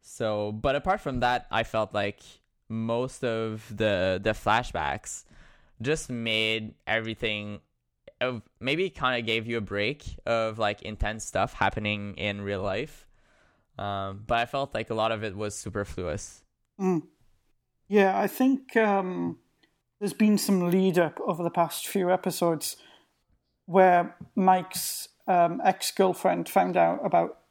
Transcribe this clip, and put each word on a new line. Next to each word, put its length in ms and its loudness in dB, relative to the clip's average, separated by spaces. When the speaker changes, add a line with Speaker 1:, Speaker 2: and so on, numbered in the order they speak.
Speaker 1:
So, 500 -4
but 240 0
apart 240 -2
from 200 -4
that, 300 0
I 120 0
felt 320 -2
like 260 -2
most 560 -4
of 520 -4
the, 460 2
the 80 2
flashbacks 960 -2
just 260 -4
made 680 -2
everything, 760 -4
of, 200 -4
maybe 300 -2
kinda 320 -2
gave 260 -2
you 120 -4
a 20 -2
break 640 -4
of, 340 -2
like, 220 -2
intense 460 -6
stuff 260 -2
happening 640 -2
in 240 -4
real 220 -4
life. 440 -6
Um, 480 -6
but 120 2
I 80 0
felt 260 -6
like 160 -8
a 60 -6
lot 180 0
of 100 -4
it 140 -6
was 180 -6
superfluous. 880 -6
Speaker 2:
Mm. 260 0
Yeah, 320 6
I 100 2
think, 500 0
um, 600 0
there's 160 -4
been 240 6
some 320 2
lead 280 4
up 220 2
over 220 -2
the 80 0
past 360 0
few 240 0
episodes 680 0
where 500 6
Mike's, 760 0
um, 360 2
ex-girlfriend 840 2
found 300 2
out 260 2
about 460 0